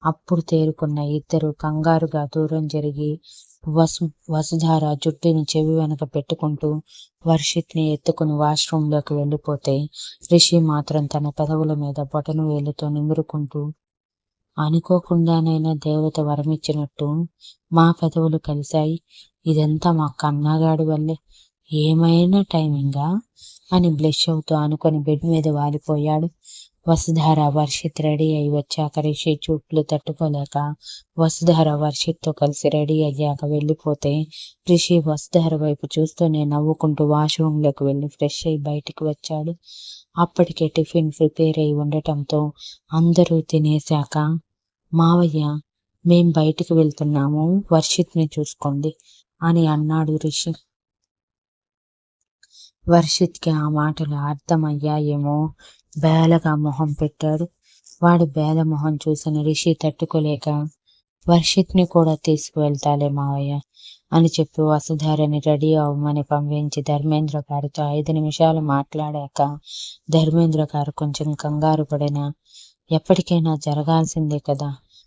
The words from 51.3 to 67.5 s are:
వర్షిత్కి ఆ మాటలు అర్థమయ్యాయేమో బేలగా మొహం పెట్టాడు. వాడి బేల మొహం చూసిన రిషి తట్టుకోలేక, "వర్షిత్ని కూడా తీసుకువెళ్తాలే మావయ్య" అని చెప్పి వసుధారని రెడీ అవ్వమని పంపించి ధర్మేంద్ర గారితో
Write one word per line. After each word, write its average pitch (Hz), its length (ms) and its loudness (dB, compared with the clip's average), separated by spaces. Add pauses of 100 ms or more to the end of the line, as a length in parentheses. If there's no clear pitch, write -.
వర్షిత్కి 170 600 2
ఆ 151 200 0
మాటలు 151 460 -2
అర్థమయ్యాయేమో 147 1200 -2 (640)
బేలగా 160 560 4
మొహం 151 380 -2
పెట్టాడు. 156 520 -4 (580)
వాడి 175 220 6
బేల 156 380 0
మొహం 156 320 0
చూసిన 151 460 -2
రిషి 156 320 0
తట్టుకోలేక, 151 760 -2 (760)
"వర్షిత్ని 175 600 4
కూడా 160 300 4
తీసుకువెళ్తాలే 147 920 0
మావయ్య" 139 500 -4 (520)
అని 165 160 6
చెప్పి 156 340 -2
వసుధారని 151 800 0
రెడీ 151 340 2
అవ్వమని 147 500 0
పంపించి 147 580 -2
ధర్మేంద్ర 151 580 -2
గారితో 143 440 -6